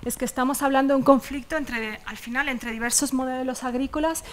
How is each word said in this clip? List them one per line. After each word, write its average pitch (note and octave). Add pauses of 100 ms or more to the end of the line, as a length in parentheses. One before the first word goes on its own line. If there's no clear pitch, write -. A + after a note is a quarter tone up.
es A#3+
que -
estamos C4
hablando C4+
de C#4
un B3+
conflicto C#4
entre, A3+
al G#3
final, B3+
entre A#3+
diversos A#3+
modelos B3+
agrícolas C#4